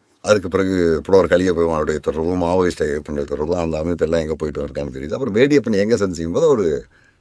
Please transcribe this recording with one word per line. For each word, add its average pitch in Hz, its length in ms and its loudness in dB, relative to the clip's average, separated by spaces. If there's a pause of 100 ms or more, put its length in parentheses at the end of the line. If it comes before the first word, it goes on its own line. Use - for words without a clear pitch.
(220)
அதுக்கு 98 280 2
பிறகு 87 540 2
புலவர் 92 240 4
கலிய 92 260 2
பெருமாளுடைய 80 440 0
தொடர்பு, 80 400 -2
மாவோயிஸ்ட் 90 420 0
ஐயப்பனுடைய 73 440 -4
தொடர்பு, 73 340 -4
அந்த 82 200 -2
அமைப்பு 80 280 -2
எல்லாம் 80 160 0
எங்க 78 140 -6
போயிட்டு 73 300 -6
வந்திருக்கான்னு 67 300 -8
தெரியுது. 71 180 -8
அப்புறம் 123 200 -2
வேடியப்பன் 123 400 2
எங்க 104 220 2
சந்திச்சுக்கும் 85 380 -2
போது 156 140 2
ஒரு 90 380 0 (360)